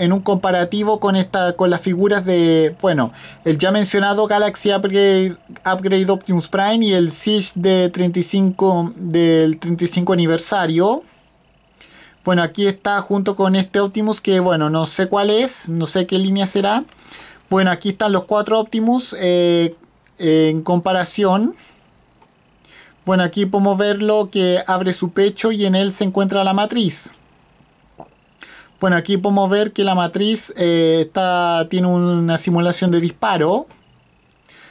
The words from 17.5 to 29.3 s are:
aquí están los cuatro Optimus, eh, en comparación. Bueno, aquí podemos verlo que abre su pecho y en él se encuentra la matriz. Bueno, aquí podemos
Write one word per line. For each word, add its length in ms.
aquí 200
están 240
los 100
cuatro 380
Optimus, 580
eh, 560
en 440
comparación. 920
Bueno, 180
aquí 220
podemos 320
verlo 540
que 340
abre 280
su 180
pecho 400
y 140
en 100
él 160
se 140
encuentra 400
la 80
matriz. 560
Bueno, 160
aquí 220
podemos 320